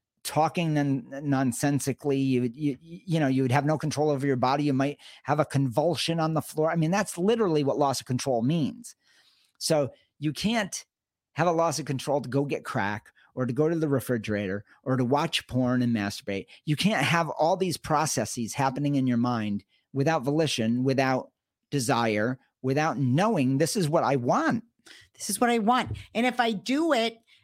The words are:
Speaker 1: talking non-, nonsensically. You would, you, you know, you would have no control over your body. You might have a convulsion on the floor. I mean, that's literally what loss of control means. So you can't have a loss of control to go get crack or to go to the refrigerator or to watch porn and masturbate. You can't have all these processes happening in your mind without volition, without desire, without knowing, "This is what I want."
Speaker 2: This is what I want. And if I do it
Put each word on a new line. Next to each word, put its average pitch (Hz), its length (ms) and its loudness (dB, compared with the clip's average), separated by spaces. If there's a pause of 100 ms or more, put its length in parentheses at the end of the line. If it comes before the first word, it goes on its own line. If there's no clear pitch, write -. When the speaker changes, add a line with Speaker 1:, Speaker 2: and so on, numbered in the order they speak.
(240)
Speaker 1:
talking 156 500 0
non-, 143 320 0 (160)
nonsensically. 139 960 0
You 131 240 2
would, 120 140 -2
you, 143 260 -2
you 165 380 -4
know, 147 80 2
you 131 160 2
would 123 80 0
have 143 160 2
no 156 100 0
control 151 320 -2
over 139 160 -2
your 139 100 2
body. 127 280 0
You 143 100 2
might 135 240 0 (280)
have 147 140 2
a 147 60 2
convulsion 147 720 0
on 160 140 0
the 151 80 0
floor. 156 300 -2
I 170 40 -2
mean, 160 140 2
that's 190 300 -2
literally 190 440 2
what 131 140 0
loss 139 220 2
of - 80 -12
control 127 340 0
means. 135 540 -2 (640)
So 147 320 0 (260)
you 147 160 -4
can't 214 500 -4 (500)
have 165 140 2
a 180 40 4
loss 165 260 2
of 156 80 -6
control 139 360 -2
to 120 80 -8
go 139 160 0
get - 200 -4
crack 104 440 -4 (260)
or 127 100 -2
to 123 80 -2
go 151 160 2
to 170 60 0
the 160 120 0
refrigerator 104 800 -2 (160)
or 131 160 -2
to 127 80 0
watch 143 400 0
porn 123 380 0
and 120 120 0
masturbate. 101 520 -4 (180)
You 151 100 0
can't 175 280 2
have 156 260 2
all 160 260 2
these 185 220 -2
processes 131 760 -2
happening 143 400 0
in 131 100 0
your 120 120 2
mind 113 460 -2 (300)
without 139 300 0
volition, 127 600 0
without 131 460 0 (400)
desire, 117 720 0 (240)
without 143 340 0
knowing, 139 640 2
"This 156 160 0
is 185 120 0
what 151 160 2
I 127 120 2
want." 180 480 0 (500)
Speaker 2:
This - 160 -10
is 196 100 -4
what 247 120 2
I 233 80 2
want. 226 380 0 (180)
And 233 100 2
if 240 140 0
I 233 120 2
do 277 420 0
it 226 260 0 (240)